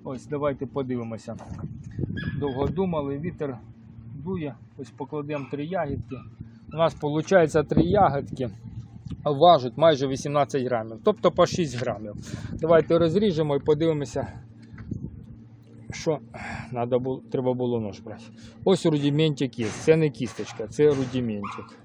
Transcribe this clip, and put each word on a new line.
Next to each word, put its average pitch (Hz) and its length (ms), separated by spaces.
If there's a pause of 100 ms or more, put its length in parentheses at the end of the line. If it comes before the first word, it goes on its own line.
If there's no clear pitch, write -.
ось, 123 240
давайте 143 380
подивимося. 120 680 (1040)
Довго 139 280
думали, 147 500
вітер 147 400 (580)
дує. 147 400 (220)
Ось 135 140
покладемо 147 600
три 147 140
ягідки. 147 500 (580)
У 151 40
нас, 160 160
получається, 156 680
три 156 200
ягідки 143 680 (760)
важать 139 540
майже 143 300
вісімнадцять 139 580
грамів, 113 380
тобто 208 280
по 175 140
шість 147 320
грамів. 107 360 (400)
Давайте 160 440
розріжемо 160 580
і 139 40
подивимося, 147 680 (1600)
що 151 280 (520)
надо 123 280
було, 131 220 (100)
треба 127 220
було 120 260
нож 101 200
брати. 110 240 (400)
Ось 190 220
рудиментик 147 760
є, 117 60
це 127 300
не 160 140
кісточка, 110 580
це 147 200
рудиментик. 123 960